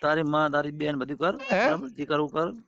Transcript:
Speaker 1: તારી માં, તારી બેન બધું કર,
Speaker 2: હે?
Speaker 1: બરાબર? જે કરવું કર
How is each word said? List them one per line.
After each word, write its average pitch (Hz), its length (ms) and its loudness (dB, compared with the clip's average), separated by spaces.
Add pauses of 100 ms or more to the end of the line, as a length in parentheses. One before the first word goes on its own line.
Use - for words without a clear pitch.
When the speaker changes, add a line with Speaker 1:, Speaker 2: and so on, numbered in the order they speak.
Speaker 1:
તારી 156 220 2
માં, 151 280 2
તારી 147 200 0
બેન 147 240 -2
બધું 135 220 -4
કર, 175 180 0 (160)
Speaker 2:
હે? 214 160 4
Speaker 1:
બરાબર? - 200 0
જે 147 180 -8
કરવું 147 240 0
કર 160 220 -2 (160)